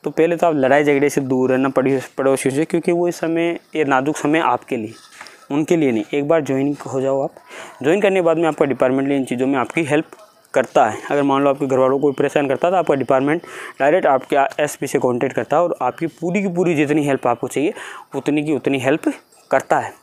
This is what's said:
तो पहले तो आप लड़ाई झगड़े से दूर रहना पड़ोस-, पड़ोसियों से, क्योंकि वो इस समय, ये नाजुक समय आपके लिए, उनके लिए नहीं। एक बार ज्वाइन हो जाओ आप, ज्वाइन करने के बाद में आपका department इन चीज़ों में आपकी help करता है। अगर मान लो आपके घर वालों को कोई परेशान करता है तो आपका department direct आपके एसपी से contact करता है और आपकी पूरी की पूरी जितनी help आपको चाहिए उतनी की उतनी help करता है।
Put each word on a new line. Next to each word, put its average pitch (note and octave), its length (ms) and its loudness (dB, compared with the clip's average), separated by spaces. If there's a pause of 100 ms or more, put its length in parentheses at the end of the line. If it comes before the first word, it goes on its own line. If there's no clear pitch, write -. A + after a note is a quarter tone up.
तो D3+ 60 -4
पहले E3 260 0
तो E3+ 100 2
आप E3 100 2
लड़ाई C#3 280 4
झगड़े C#3+ 260 2
से D3 120 -2
दूर B2+ 300 0
रहना C3+ 180 2
पड़ोस-, C3 380 0
पड़ोसियों C3+ 460 0
से, D3+ 100 0
क्योंकि E3+ 280 -2
वो F3 160 0
इस F3 80 -4
समय, E3 420 -2 (180)
ये D#3 80 2
नाजुक C#3 320 0
समय D3 240 0
आपके B2 360 -2
लिए, A2 160 -6 (580)
उनके D3+ 260 0
लिए C#3+ 160 2
नहीं। A2 120 -2 (100)
एक C#3+ 140 -2
बार D#3+ 140 2
ज्वाइन C#3 420 -2
हो C3 160 -4
जाओ C3+ 220 -2
आप, D#3 120 -8 (480)
ज्वाइन E3 180 2
करने G3 160 2
के F#3+ 60 2
बाद E3 160 2
में E3 100 2
आपका D3+ 180 0
department C3+ 460 0
इन C#3 120 0
चीज़ों B2+ 220 -2
में C#3 120 0
आपकी E3 260 -2
help D3 320 -2 (380)
करता C3 320 2
है। G#2 160 -4
अगर C#3+ 200 -2
मान C#3 200 2
लो C#3+ 80 4
आपके C#3+ 160 -2
घर C3 120 0
वालों C3 200 4
को C3+ 40 0
कोई D3 120 2
परेशान C#3+ 340 0
करता C3+ 200 0
है F3+ 40 2
तो F#3 60 2
आपका E3 160 2
department C#3 480 0 (380)
direct D#3+ 260 2
आपके C#3+ 300 0 (260)
एसपी D3 240 -4
से - 120 -2
contact B2+ 360 0
करता B2+ 220 -2
है E3 60 4
और F3 200 -2
आपकी B2+ 280 -4
पूरी F3+ 320 -4
की G3 80 -2
पूरी E3+ 240 0
जितनी D3+ 300 2
help C#3 220 -2
आपको B2 220 0
चाहिए C#3+ 240 -2 (440)
उतनी D3 280 -2
की D3+ 100 -2
उतनी C3+ 260 -2
help C#3+ 300 0 (400)
करता C3+ 280 0
है। A#2 140 -6 (100)